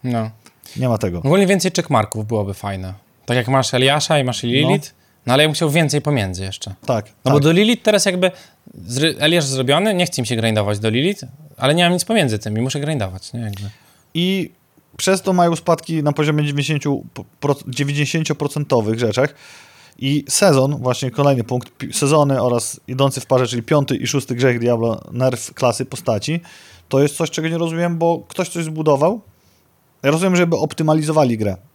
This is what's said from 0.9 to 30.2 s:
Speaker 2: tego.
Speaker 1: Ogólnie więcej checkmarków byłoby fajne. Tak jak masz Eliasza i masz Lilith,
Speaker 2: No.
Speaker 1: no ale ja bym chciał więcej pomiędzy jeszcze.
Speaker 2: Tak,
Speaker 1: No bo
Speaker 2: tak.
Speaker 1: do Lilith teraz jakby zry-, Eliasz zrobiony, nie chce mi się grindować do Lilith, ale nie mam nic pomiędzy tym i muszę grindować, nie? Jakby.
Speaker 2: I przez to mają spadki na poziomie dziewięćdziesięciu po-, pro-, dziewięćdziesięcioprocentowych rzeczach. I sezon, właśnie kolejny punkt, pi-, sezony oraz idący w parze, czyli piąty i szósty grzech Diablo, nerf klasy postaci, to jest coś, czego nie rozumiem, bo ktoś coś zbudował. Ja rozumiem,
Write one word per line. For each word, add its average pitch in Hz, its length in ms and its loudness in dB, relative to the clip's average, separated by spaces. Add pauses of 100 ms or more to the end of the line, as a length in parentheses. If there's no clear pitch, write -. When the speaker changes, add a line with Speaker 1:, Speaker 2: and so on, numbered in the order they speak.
Speaker 2:
tego. 90 220 -2
Speaker 1:
Ogólnie 180 280 4
więcej 185 280 2
checkmarków 110 520 0
byłoby 104 260 -2
fajne. 95 400 -8 (320)
Tak 123 120 0
jak 117 100 0
masz 131 260 2
Eliasza 139 460 2
i 135 40 0
masz 127 200 -4
Lilith, 147 500 0
Speaker 2:
No. - 0 - (320)
Speaker 1:
no 120 80 0
ale 143 100 4
ja 156 60 4
bym 151 60 -2
chciał 160 140 0
więcej 147 320 2
pomiędzy 98 420 -2
jeszcze. 98 300 -10 (120)
Speaker 2:
Tak, 113 200 -2 (200)
Speaker 1:
No 127 60 2
bo 143 60 6
Speaker 2:
tak. 143 60 4
Speaker 1:
do 156 80 4
Lilith 214 320 2
teraz 208 220 2
jakby 180 260 0 (560)
zry-, 135 320 0
Eliasz 156 260 2
zrobiony, 139 480 0
nie 180 120 2
chce 160 160 -6
mi 113 60 -2
się 120 80 -2
grindować 107 440 0
do 110 100 0
Lilith, 147 340 0 (340)
ale 139 180 2
nie 175 80 2
mam 175 100 4
nic 175 120 -2
pomiędzy 143 340 0
tym 107 180 -4
i 117 40 0
muszę 135 180 -2
grindować, 120 540 -6
nie? 117 60 -8
Jakby. 101 300 -8 (440)
Speaker 2:
I 185 380 0 (460)
przez 190 240 0
to 190 120 0
mają 170 220 4
spadki 160 480 -2
na 147 80 2
poziomie 151 340 0
dziewięćdziesięciu 143 580 -2 (100)
po-, - 120 -14 (140)
pro-, 143 160 0 (120)
dziewięćdziesięcioprocentowych 143 1300 -2
rzeczach. 123 340 0 (680)
I 139 300 -2
sezon, 143 480 2
właśnie 123 340 -2
kolejny 139 320 2
punkt, 123 340 -4
pi-, - 160 -12
sezony 143 480 2
oraz 120 460 -2
idący 135 340 0
w - 40 -14
parze, 127 220 2
czyli 117 160 -4
piąty 143 320 0
i 120 120 -4
szósty 131 280 -2
grzech 123 240 2
Diablo, 117 420 0 (100)
nerf 127 420 -2
klasy 123 320 0
postaci, 139 560 -4 (480)
to 135 100 2
jest 143 180 2
coś, 160 140 -4
czego 160 160 -4
nie 165 100 -2
rozumiem, 170 400 -2
bo 170 300 0
ktoś 175 220 -6
coś 170 160 -6
zbudował. 156 560 2 (840)
Ja 139 80 2
rozumiem, 180 240 2